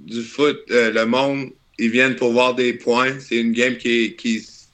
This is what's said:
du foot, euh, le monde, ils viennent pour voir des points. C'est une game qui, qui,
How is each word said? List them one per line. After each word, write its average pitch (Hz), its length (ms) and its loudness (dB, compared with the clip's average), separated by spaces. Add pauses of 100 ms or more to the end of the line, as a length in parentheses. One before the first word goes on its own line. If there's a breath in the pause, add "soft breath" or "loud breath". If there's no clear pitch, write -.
du 113 160 -8
foot, 139 380 -2 (100)
euh, 117 220 2
le 113 160 0
monde, 135 420 0 (300)
ils 117 100 0
viennent 127 260 2
pour 123 160 0
voir 123 220 4
des 123 200 0
points. 127 460 0
C'est 127 180 -4
une 117 160 0
game 123 220 0
qui, 117 400 -2
qui, 113 320 -4 (260)